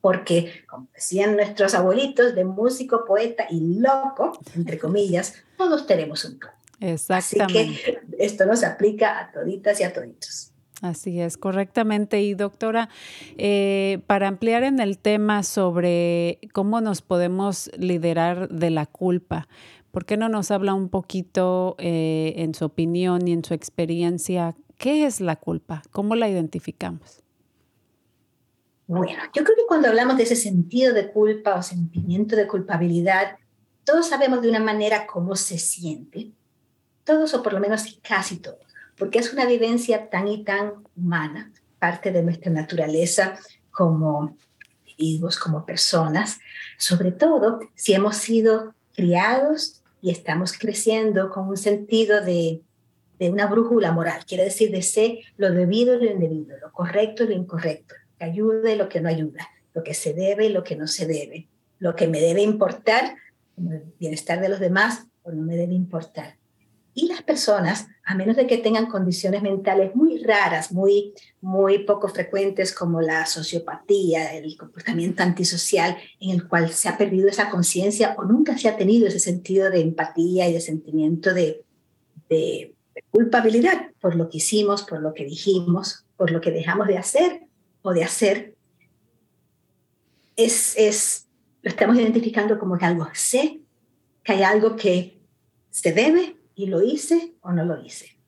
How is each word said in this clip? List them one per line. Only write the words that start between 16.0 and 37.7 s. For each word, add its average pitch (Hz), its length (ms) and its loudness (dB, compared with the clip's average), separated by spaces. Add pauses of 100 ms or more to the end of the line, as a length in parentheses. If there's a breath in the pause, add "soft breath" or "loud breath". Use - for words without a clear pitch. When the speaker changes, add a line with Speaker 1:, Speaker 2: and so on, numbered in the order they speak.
Speaker 2:
cómo 208 300 0
nos 208 180 -2
podemos 185 760 -2
liberar 175 720 0
de 170 180 -2
la 156 160 0
culpa, 180 640 -4 (420 loud breath)
¿por 180 140 -8
qué 208 140 -2
no 226 100 0
nos 214 220 -4
habla 196 240 0
un 190 160 -4
poquito, 185 880 -2
eh, 160 580 -2
en 160 180 -4
su 160 120 -4
opinión 175 600 0
y 170 60 2
en 170 100 0
su 170 120 -4
experiencia, 170 1000 -2 (220)
qué 294 300 0
es 233 160 -2
la 165 140 -2
culpa? 165 460 -8 (100)
¿Cómo 208 220 -2
la 226 140 0
identificamos? 175 960 -8 (1600)
Speaker 1:
Bueno, 180 360 -4 (120)
yo 302 100 0
creo 440 120 8
que 466 100 4
cuando 311 220 4
hablamos 240 300 4
de 233 60 6
ese 233 120 2
sentido 214 560 2
de 214 180 0
culpa 214 440 2
o 180 80 -2
sentimiento 180 720 -2
de 202 100 4
culpabilidad, 185 920 0 (440)
todos 330 260 4
sabemos 254 340 2
de 233 80 4
una 220 100 2
manera 214 460 0
cómo 185 300 -4
se 185 220 -4
siente. 175 720 -8 (720)
Todos, 311 320 2
o 240 80 0
por 208 100 -2
lo 196 80 -2
menos 208 420 -4